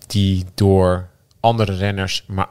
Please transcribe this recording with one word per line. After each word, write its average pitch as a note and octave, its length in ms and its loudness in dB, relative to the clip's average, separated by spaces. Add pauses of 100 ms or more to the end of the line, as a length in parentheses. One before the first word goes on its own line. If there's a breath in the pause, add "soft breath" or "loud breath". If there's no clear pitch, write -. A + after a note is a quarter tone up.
die G2 380 0 (100)
door F#2 540 2 (320)
andere A2+ 360 0
renners, F#2+ 500 -4
maar F#2+ 240 -4